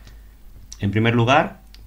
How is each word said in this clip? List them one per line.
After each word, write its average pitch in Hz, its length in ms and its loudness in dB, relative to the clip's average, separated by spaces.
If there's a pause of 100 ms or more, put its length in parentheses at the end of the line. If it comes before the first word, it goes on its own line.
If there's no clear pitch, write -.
(800)
En 101 100 -2
primer 113 240 0
lugar, 131 460 0 (260)